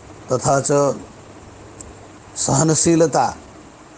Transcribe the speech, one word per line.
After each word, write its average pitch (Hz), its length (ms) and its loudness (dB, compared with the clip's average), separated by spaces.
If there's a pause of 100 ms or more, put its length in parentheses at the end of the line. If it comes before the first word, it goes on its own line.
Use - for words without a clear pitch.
(320)
तथा 135 280 0
च 143 360 0 (1400)
सहनशीलता, 160 960 0 (640)